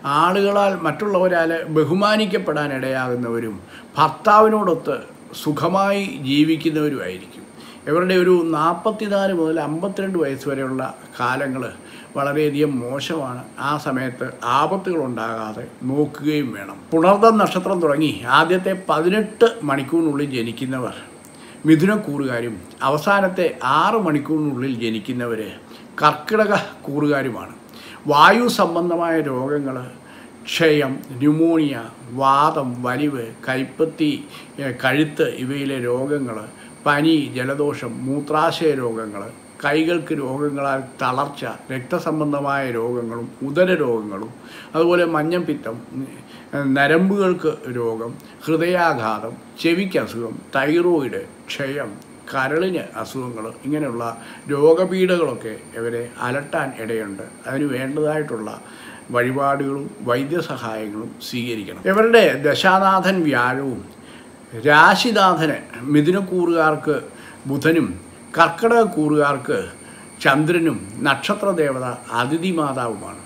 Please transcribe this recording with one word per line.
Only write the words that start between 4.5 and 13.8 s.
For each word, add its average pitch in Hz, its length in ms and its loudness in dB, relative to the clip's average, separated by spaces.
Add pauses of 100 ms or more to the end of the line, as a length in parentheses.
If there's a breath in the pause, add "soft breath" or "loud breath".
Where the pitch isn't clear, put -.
സുഖമായി 190 640 0
ജീവിക്കുന്നവരുമായിരിക്കും. 147 1400 -2 (380 loud breath)
ഇവരുടെ 180 280 2
ഒരു 180 300 6
നാൽപത്തിനാല് 196 880 0
മുതൽ 160 280 0
അമ്പത്തിരണ്ട് 185 580 -4
വയസ്സ് 139 300 -2
വരെയുള്ള 131 460 -4 (260)
കാലങ്ങൾ 131 520 -2 (440 loud breath)
വളരെയധികം 143 640 0
മോശമാണ്. 131 640 -6 (140)
ആ 143 200 -2
സമയത്ത് 127 520 -4 (140)